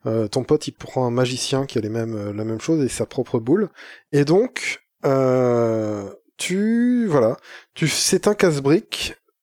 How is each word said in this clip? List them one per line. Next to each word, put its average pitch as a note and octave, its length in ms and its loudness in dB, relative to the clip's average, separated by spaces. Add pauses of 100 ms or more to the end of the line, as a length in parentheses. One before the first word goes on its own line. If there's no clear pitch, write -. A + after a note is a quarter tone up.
Euh, A2+ 240 0
ton B2+ 160 -2
pote D3+ 240 0
il - 40 -10
prend - 340 -4
un A#2+ 40 0
magicien B2+ 540 -2
qui C3+ 140 -6
a - 20 0
les G#2+ 80 -4
mêmes, A2+ 260 -4
euh, G#2 200 -6
la A2 100 -6
même A2 160 -4
chose D#3+ 240 -2
et A#2+ 60 -2
sa - 160 -4
propre B2 340 -4
boule. E3 300 0 (420)
Et C#3+ 140 4
donc, - 560 0 (240)
euh, A#2+ 960 2 (320)
tu, A#3 720 0
voilà, C#3 320 2 (360)
tu, D#3 140 0
c'est - 400 2
un G#3 60 4
casse-brique, D#3 800 0 (280)